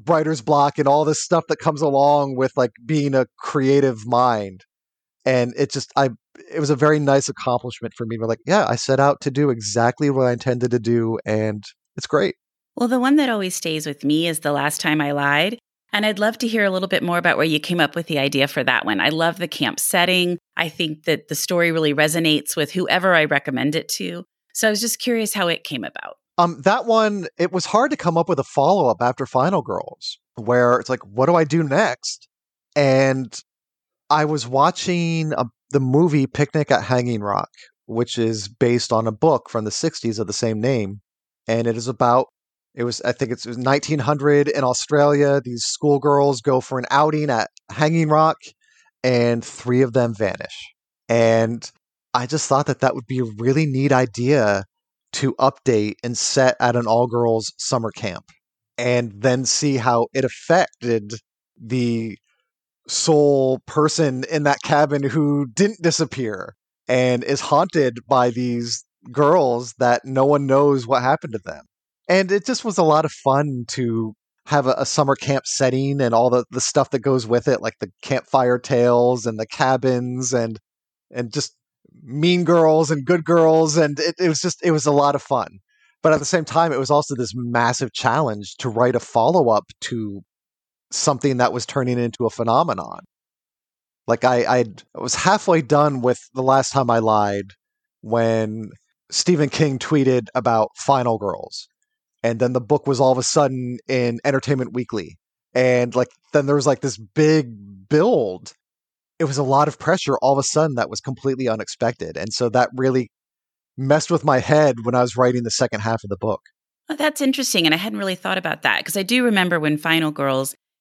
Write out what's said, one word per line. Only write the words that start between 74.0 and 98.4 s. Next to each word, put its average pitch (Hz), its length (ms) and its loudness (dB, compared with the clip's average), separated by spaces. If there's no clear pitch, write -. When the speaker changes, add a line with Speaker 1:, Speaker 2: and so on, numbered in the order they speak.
Speaker 1:
have 143 180 0
a, 131 120 2
a 135 100 -4
summer 139 280 0
camp 135 300 -4
setting 135 560 -2
and 117 140 2
all 120 160 4
the, 123 180 2
the 123 120 -6
stuff - 280 0
that 135 100 -2
goes 127 280 0
with 120 200 0
it, 131 140 2
like 110 180 -6
the 95 120 -8
campfire 127 560 0
tales 120 720 2
and 110 120 -6
the 110 60 -4
cabins 127 880 -2
and, 113 260 -4
and 123 200 -8
just - 240 -8
mean 170 400 0
girls 160 460 4
and 143 160 -2
good 170 180 2
girls. 160 540 4
And 147 220 0
it, 156 180 -2
it 180 120 2
was 151 100 0
just, - 260 -4
it 175 60 4
was 151 160 0
a 151 40 2
lot 143 220 4
of 139 80 -2
fun. 113 380 -4
But 156 120 4
at 151 60 2
the 143 60 -8
same 165 200 -2
time, 160 280 2
it 123 60 -2
was 131 100 -2
also 147 260 2
this 113 200 -6
massive 120 580 -2
challenge 113 640 -2
to 127 120 -6
write 120 260 2
a 117 40 2
follow-up 120 640 2
to 104 400 -8
something 135 460 0
that 120 160 2
was 120 140 -6
turning 123 320 -2
into 120 260 -4
a 110 60 -2
phenomenon. 110 720 -2
Like, 117 160 0
I, 123 220 4
I'd, 113 360 0
I - 40 -10
was 123 120 -6
halfway 185 480 2
done 143 400 0
with 123 180 0
The 131 80 -6
Last 131 300 2
Time 127 180 0
I 117 80 2
Lied 104 540 0
when 113 720 -2